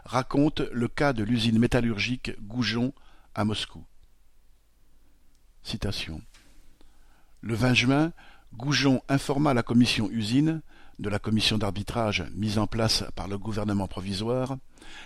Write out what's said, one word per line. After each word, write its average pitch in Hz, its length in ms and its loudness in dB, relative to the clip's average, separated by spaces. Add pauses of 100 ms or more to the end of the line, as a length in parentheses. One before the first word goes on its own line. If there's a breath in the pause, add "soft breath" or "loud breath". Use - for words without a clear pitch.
raconte 139 560 2
le 120 300 -2
cas 143 240 2
de 113 100 -2
l'usine 110 340 2
métallurgique 117 760 2 (100)
Goujon 117 520 -2 (400 soft breath)
à 107 120 0
Moscou. 104 400 -4 (1800)
Citation. - 580 -6 (1160 soft breath)
Le 110 160 -4
vingt 123 180 4
juin, 139 380 2 (420 soft breath)
Goujon 131 540 2
informa 139 460 2
la 120 100 2
commission 120 460 4
usine, 131 520 0 (380 soft breath)
de 104 100 -4
la 101 100 0
commission 110 380 2
d'arbitrage 101 760 -2
mise 104 240 -2
en 104 100 2
place 110 380 0 (100)
par 87 140 -6
le 101 80 -4
gouvernement 101 500 -2
provisoire, 113 680 -4 (480 loud breath)